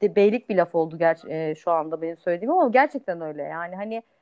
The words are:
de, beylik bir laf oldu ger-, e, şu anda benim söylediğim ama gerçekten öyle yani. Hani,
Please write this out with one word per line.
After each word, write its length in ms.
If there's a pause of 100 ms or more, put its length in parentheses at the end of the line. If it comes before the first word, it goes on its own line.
de, 140
beylik 340
bir 60
laf 200
oldu 220
ger-, 540
e, 40
şu 160
anda 300
benim 160
söylediğim 340
ama 180
gerçekten 520
öyle 220
yani. 320
Hani, 280 (180)